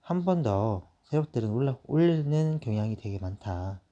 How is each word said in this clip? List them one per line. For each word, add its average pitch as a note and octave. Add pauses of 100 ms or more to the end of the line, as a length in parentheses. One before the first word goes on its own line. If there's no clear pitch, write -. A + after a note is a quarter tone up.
한 F3
번 F3+
더 G2+ (140)
세력들은 B2+
올라-, B2+
올리는 D#3
경향이 G#2+
되게 G2+
많다. F#2+ (120)